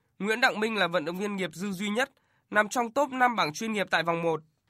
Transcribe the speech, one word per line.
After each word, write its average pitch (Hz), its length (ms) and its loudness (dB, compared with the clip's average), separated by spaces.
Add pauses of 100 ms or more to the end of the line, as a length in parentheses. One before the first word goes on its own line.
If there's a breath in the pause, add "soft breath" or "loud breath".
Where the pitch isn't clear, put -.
(200)
Nguyễn 220 220 0
Đặng 208 180 4
Minh 220 160 0
là 190 120 2
vận 170 180 0
động 175 120 -4
viên 202 180 -4
nghiệp 185 180 -2
dư 196 180 -6
duy 190 180 -4
nhất 233 220 0 (380)
nằm 214 200 2
trong 233 220 -2
top 277 200 0
năm 254 240 2
bảng 165 180 2
chuyên 220 200 -4
nghiệp 190 160 0
tại 170 140 2
vòng 170 180 0
một. 160 200 0 (280)